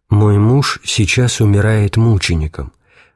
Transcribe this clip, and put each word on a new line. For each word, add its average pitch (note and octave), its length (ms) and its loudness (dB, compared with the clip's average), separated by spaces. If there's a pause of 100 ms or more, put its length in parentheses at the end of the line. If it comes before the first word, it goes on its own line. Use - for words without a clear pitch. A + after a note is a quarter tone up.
«Мой G#2 300 2
муж B2+ 440 0
сейчас - 560 -2
умирает G#2 560 0
мучеником, F2 760 -2 (420)